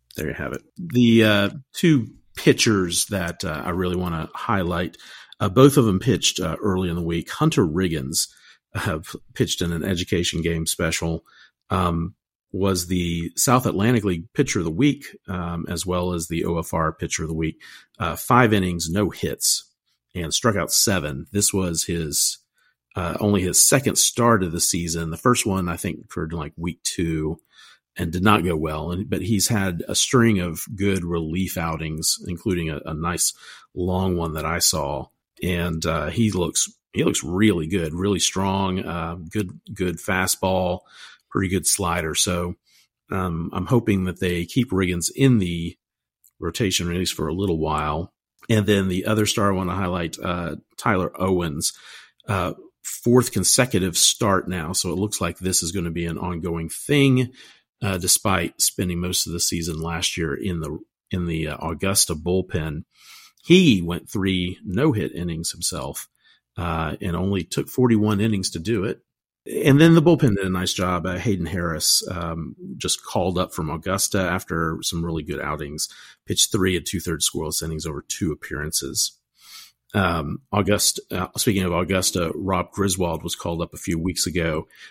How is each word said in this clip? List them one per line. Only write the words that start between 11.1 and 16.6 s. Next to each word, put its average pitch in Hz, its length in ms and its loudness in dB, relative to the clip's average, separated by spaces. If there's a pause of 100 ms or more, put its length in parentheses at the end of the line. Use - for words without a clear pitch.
um, 87 440 0 (380)
was 92 340 0
the 85 500 -2
South - 300 2
Atlantic 104 380 2
League 92 280 -2
Pitcher 135 260 0
of 87 60 0
the 82 60 -2
Week, 127 460 0 (120)
um, 85 400 -6
as 87 180 -6
well 90 260 0
as 85 160 -4
the 82 160 -2
O 85 140 0
F - 160 -6